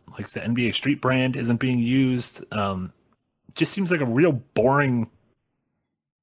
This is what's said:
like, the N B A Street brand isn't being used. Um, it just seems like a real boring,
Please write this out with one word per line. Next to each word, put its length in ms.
like, 180
the 140
N 100
B 160
A 40
Street 280
brand 340
isn't 240
being 200
used. 760
Um, 400
it 60
just 160
seems 200
like 100
a 40
real 280
boring, 560